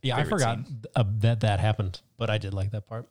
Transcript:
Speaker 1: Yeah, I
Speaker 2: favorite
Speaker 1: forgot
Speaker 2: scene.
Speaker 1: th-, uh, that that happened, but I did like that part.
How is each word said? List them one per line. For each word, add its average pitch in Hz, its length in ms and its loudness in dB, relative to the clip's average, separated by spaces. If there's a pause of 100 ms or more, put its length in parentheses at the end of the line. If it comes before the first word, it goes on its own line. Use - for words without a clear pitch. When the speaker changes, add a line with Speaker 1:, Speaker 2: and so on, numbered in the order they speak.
Speaker 1:
Yeah, 123 140 0
I 147 60 2
Speaker 2:
favorite 190 160 0
Speaker 1:
forgot 120 180 2
Speaker 2:
scene. 131 80 -8 (180)
Speaker 1:
th-, - 40 -16 (100)
uh, 120 80 4 (140)
that 113 220 4
that 104 200 2
happened, 104 400 0 (160)
but 113 140 -2
I 107 80 2
did 98 160 -4
like 98 160 -2
that 104 160 -8
part. 113 240 -12